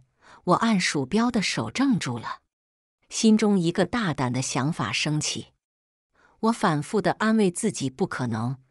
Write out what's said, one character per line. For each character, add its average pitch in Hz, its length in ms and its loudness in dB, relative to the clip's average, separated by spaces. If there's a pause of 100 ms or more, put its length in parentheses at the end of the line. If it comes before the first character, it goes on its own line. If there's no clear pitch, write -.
(460)
我 180 100 4
按 220 240 2
鼠 147 260 0
标 220 240 0
的 233 120 0
手 113 280 -4
怔 247 280 2
住 120 220 -4
了， - 200 -12 (680)
心 214 280 4
中 208 200 2
一 170 140 2
个 175 140 2
大 208 280 -2
胆 123 200 -2
的 127 80 -2
想 139 320 -2
法 107 180 -4
升 151 280 -2
起。 - 340 -6 (880)
我 226 100 2
反 160 320 0
复 202 180 0
地 180 120 0
安 220 240 2
慰 202 120 4
自 185 220 -2
己 135 180 -6
不 131 160 -2
可 127 220 -6
能， 117 300 -4 (140)